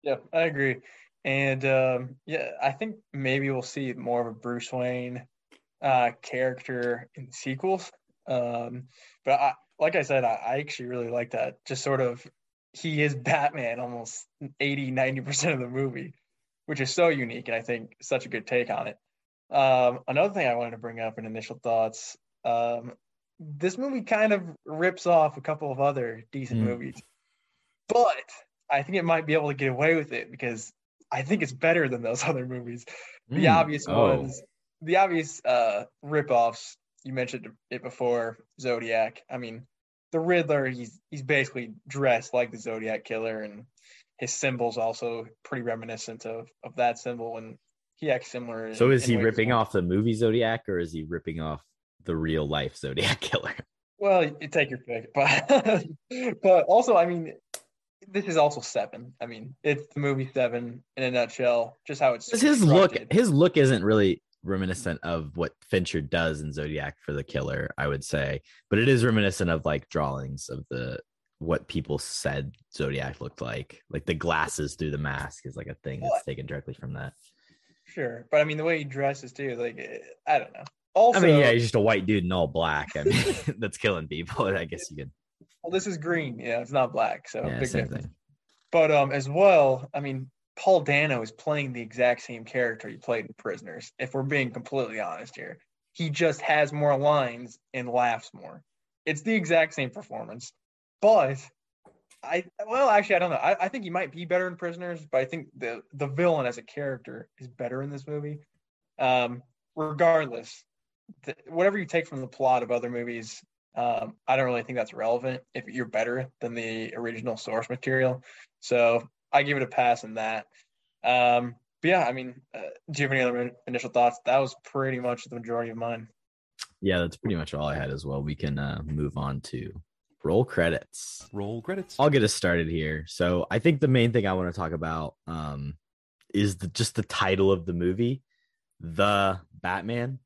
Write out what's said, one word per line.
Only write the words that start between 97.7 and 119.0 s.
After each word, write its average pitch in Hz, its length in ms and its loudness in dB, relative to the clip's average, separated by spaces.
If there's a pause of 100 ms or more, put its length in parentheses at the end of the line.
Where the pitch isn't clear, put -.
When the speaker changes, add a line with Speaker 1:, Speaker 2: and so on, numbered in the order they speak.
Speaker 1:
and 123 120 -6
laughs 120 460 0
more. - 300 -18 (420)
It's 151 160 -4
the 220 140 0
exact 165 400 2
same 131 160 -4
performance, 113 600 -14 (480)
but 165 380 6 (840)
I, 175 220 -4 (200)
well, 254 240 2
actually, 202 280 6
I - 20 6
don't 175 100 2
know. 151 80 -2
I, 180 280 2
I - 20 -2
think 220 160 -6
he 180 80 -8
might 175 200 -2
be 170 140 -10
better 180 220 0
in 175 80 -8
Prisoners, 170 560 -8
but 131 80 2
I 131 60 2
think 135 300 -10
the, 117 280 -8 (100)
the 143 140 -4
villain 151 400 2
as 123 100 -4
a 120 60 -16
character 135 720 -10
is 131 100 -18
better 123 360 -8
in 143 80 -8
this 139 160 -12
movie. 147 320 -8 (580)
Um, 123 460 0 (320)
regardless, 156 880 0 (600)
th-, - 140 -10 (100)
whatever 185 300 2
you 185 80 -4
take 165 220 -2
from 139 140 -10
the 127 60 -10
plot 127 360 2
of 117 80 -4
other 120 180 -2
movies, 120 540 -8 (320)
um, 113 400 -2 (120)
I 131 80 4
don't 135 100 2
really 123 180 -2
think 123 140 -6
that's 110 160 -4
relevant 120 500 -2 (100)
if - 140 -10
you're 120 180 -6
better 120 440 -2 (120)
than 117 140 -8
the 113 400 -6
original 117 420 -6
source 113 320 -6
material. 127 540 0 (360)
So 117 480 4 (240)